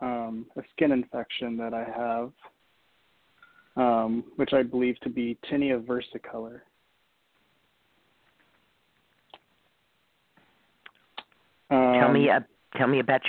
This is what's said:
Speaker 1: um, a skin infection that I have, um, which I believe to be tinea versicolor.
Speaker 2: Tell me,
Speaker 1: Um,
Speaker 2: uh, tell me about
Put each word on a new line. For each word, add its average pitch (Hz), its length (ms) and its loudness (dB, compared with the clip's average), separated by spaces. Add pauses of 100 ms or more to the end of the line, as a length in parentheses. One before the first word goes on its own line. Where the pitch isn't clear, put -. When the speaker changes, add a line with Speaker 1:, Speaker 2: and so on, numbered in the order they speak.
Speaker 1:
um, 117 460 -6 (100)
a 147 60 -10 (100)
skin 151 180 2
infection 123 680 -4
that 117 160 -6
I 117 100 -6
have, 117 480 -4 (1400)
um, 117 480 2 (120)
which 147 180 -2
I 135 80 4
believe 123 380 -2
to 127 100 -6
be 120 260 -4 (140)
tinea 139 300 0
versicolor. 120 800 -10 (4000)
Speaker 2:
Tell 127 420 6
me, 143 180 4
Speaker 1:
Um, 123 120 4
Speaker 2:
uh, - 360 -16
tell 127 80 2
me 135 140 2
about 131 280 2